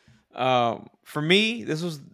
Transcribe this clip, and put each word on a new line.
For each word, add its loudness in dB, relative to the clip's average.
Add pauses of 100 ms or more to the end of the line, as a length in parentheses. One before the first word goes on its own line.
(340)
Um, 0 (160)
for -6
me, 2
this -4
was, -8 (140)